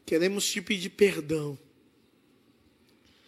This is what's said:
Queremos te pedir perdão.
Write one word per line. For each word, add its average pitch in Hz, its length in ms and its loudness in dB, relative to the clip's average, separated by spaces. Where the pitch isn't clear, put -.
Queremos 185 420 0
te 202 120 -4
pedir 185 300 -4
perdão. 151 680 0